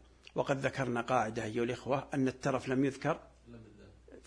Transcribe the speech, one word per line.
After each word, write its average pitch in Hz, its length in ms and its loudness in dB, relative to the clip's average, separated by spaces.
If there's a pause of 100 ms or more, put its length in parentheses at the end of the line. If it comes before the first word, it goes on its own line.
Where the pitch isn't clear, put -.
(340)
وقد 139 240 2
ذكرنا 127 420 0
قاعدة 113 440 2
أيها 110 180 0
الإخوة، 123 520 0
أن 131 140 4
الترف 131 400 0
لم 131 160 4
يذكر 143 360 0 (1080)